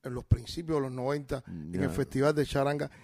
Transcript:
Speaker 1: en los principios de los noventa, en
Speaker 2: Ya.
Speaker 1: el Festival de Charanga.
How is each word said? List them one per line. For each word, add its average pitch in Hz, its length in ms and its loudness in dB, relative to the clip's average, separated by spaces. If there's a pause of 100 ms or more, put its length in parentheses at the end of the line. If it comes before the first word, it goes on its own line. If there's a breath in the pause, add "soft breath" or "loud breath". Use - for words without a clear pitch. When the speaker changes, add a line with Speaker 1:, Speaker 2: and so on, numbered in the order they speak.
Speaker 1:
en 127 100 -8
los 120 100 -6
principios 165 540 2
de 139 40 2
los 131 100 -4
noventa, 135 560 -2
en 82 240 -10
Speaker 2:
Ya. 90 100 0
Speaker 1:
el - 80 2
Festival 135 440 2
de 147 120 2
Charanga. 143 420 0 (160 loud breath)